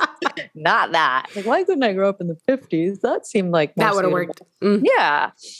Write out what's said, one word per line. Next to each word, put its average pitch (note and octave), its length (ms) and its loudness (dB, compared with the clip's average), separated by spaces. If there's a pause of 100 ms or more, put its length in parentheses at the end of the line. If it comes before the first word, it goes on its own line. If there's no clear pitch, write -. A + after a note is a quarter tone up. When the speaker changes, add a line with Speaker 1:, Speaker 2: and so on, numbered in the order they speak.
(220)
Speaker 1:
<laughs> - 320 -8
Speaker 2:
Not F3 380 0
that. D3 340 0 (100)
Like, G3+ 100 -6
why D#4+ 180 0
couldn't F4+ 180 0
I A3 100 0
grow F#3+ 160 0
up G3 120 -4
in F3 80 -6
the E3 180 -8
fifties? G3 540 -2
That C#4 260 -2
seemed F#3 260 -2
like D#3+ 240 0
more A3 120 2
Speaker 1:
That G#3 60 2
would've F#3 160 2
Speaker 2:
suitable. F3 180 -2
Speaker 1:
worked. - 140 -16 (200)
Mm. G3+ 200 2 (140)
Speaker 2:
Yeah. D3 340 2 (300)